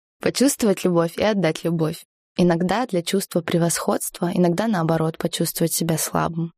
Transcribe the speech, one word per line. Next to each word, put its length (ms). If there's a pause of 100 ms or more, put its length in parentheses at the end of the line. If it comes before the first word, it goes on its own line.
(220)
Почувствовать 640
любовь 340
и 40
отдать 400
любовь. 420 (340)
Иногда 480
для 160
чувства 400
превосходства, 880
иногда 360
наоборот 500
почувствовать 540
себя 260
слабым. 600